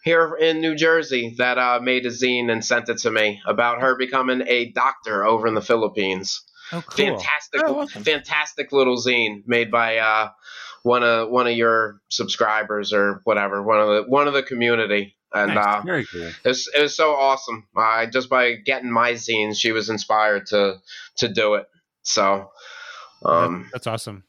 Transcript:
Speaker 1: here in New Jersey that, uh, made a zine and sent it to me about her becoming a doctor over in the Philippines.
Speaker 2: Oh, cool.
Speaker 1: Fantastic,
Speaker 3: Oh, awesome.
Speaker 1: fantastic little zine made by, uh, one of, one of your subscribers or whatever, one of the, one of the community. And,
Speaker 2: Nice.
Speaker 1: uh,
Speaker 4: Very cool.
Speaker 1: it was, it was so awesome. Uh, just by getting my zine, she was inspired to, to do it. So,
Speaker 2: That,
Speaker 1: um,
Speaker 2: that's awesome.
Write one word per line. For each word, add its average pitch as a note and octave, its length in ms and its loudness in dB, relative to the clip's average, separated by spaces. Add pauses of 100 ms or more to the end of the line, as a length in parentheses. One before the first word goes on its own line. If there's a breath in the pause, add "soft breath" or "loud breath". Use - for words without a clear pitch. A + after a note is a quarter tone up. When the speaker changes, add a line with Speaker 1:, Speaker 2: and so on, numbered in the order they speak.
Speaker 1:
here E3 360 2
in D#3+ 220 2
New D#3+ 140 0
Jersey D3 640 0
that, B2 180 2
uh, B2 240 2
made B2+ 240 0
a A#2+ 40 -2
zine A#2+ 420 0
and A2 120 -2
sent A#2 260 0
it A2 100 -2
to A#2+ 120 0
me G#2+ 360 0
about A#2+ 340 0
her B2+ 160 2
becoming B2+ 480 -2
a A#2+ 280 0
doctor A2 520 -2
over A2+ 220 2
in A2 80 0
the G#2 60 0
Philippines. G2+ 840 -2 (280 loud breath)
Speaker 2:
Oh, E3+ 140 -8
cool. C#3+ 220 0
Speaker 1:
Fantastic, C3 580 -4
Speaker 3:
Oh, C#4+ 140 -2
awesome. C#4+ 240 -10
Speaker 1:
fantastic D3+ 680 -2
little B2+ 260 4
zine A#2 500 0
made A#2 240 0
by, A2+ 260 2
uh, A2 320 2 (540 loud breath)
one A#2+ 200 2
of, A2+ 280 2
one B2 160 2
of A#2 100 0
your A2+ 420 2 (100)
subscribers G#2+ 840 -2
or G2+ 300 0
whatever, G2+ 400 0
one G#2+ 160 4
of G#2+ 80 4
the, G#2 200 2
one C#3+ 200 4
of C#3 80 -2
the C3+ 80 2
community. A2+ 720 0 (160)
And, G2+ 220 0
Speaker 2:
Nice. G#2 100 2
Speaker 1:
uh, G#2 220 2
Speaker 4:
Very D#3+ 220 -2
cool. F2 160 -10
Speaker 1:
it E2 120 -12 (120)
was, C3 280 -2
it D3 60 6
was D3 140 0
so D#3 160 2
awesome. C3+ 560 0 (100)
Uh, A2+ 300 2
just B2+ 240 -2
by B2 220 2
getting B2+ 380 -4
my A#2+ 200 2
zine, A2 440 -2
she A2+ 160 0
was A2 200 -2
inspired G#2+ 560 0
to, G2+ 300 0 (400 loud breath)
to A#2+ 100 -2
do G#2 260 0
it. G2+ 140 -2 (340)
So, G2 480 0 (720 loud breath)
Speaker 2:
That, - 80 0
Speaker 1:
um, F2 420 0
Speaker 2:
that's B2+ 140 -12
awesome. A2 440 -8